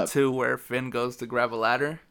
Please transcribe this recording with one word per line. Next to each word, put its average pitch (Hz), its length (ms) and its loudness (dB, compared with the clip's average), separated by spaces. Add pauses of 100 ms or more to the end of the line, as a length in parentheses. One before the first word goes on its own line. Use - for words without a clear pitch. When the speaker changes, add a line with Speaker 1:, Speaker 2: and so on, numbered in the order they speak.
Speaker 1:
up. - 60 -2
Speaker 2:
too, 139 220 4
where 127 260 0
Finn 127 320 -4
goes 123 280 -4
to 123 80 -8
grab 120 280 0
a - 20 -6
ladder, 127 440 2 (120)